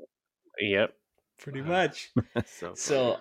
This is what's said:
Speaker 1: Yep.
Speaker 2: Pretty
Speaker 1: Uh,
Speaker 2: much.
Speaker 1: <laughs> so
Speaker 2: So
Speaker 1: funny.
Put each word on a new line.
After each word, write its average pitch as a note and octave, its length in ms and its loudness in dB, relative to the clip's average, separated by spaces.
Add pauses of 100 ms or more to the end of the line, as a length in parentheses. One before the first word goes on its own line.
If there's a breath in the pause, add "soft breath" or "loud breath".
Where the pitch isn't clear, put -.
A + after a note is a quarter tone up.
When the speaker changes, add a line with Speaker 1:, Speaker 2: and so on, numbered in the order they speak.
(580)
Speaker 1:
Yep. G2+ 360 2 (440)
Speaker 2:
Pretty C3+ 260 -12
Speaker 1:
Uh, D#3 40 -6
Speaker 2:
much. F3 480 0
Speaker 1:
<laughs> A#2 280 0
so F2 300 -12
Speaker 2:
So - 20 -20
Speaker 1:
funny. C3 440 2